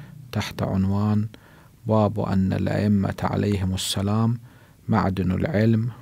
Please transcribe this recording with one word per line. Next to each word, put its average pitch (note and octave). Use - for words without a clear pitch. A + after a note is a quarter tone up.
تحت -
عنوان: G2+
باب G#2+
أن F#2+
الأئمة G2+
عليهم G2+
السلام G#2+
معدن F#2+
العلم A2